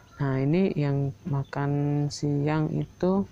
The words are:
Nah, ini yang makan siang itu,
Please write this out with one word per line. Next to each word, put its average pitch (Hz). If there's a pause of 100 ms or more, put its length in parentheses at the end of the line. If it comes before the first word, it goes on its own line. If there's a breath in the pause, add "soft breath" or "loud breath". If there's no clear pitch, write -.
(200 loud breath)
Nah, 135
ini 156
yang 139
makan 143
siang 151
itu, 180